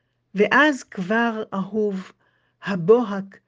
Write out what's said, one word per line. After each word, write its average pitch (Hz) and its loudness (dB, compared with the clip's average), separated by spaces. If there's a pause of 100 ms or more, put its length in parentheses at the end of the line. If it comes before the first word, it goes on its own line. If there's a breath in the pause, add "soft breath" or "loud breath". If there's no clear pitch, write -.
(340)
ואז 254 2
כבר, 220 -4 (120)
אהוב, 196 -4 (500)
הבוהק 196 0